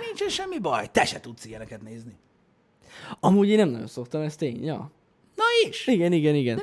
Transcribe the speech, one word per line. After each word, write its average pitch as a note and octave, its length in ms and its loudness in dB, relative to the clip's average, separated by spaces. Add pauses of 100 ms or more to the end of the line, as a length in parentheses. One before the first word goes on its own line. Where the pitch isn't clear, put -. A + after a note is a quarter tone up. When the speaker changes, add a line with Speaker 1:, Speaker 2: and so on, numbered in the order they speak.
Speaker 1:
nincsen G4+ 240 -4
semmi F#4 300 -6
baj. B2+ 320 -2
Te - 140 2
se - 140 -8
tudsz A#2 260 -16
ilyeneket A2 360 -14
nézni. A2+ 340 -16 (1040)
Speaker 2:
Amúgy G3+ 300 4
én G#3+ 80 6
nem G3 120 4
nagyon A#2 180 -6
szoktam, B2+ 340 -8
ez D3+ 140 -4
tény, C3+ 280 -6
ja. D3 280 -6 (440)
Speaker 1:
Na G#4+ 80 0 (260)
és? - 180 -6
Speaker 2:
Igen, F3 240 4
igen, D3+ 240 4
igen. B2 200 2
Speaker 1:
De - 80 -4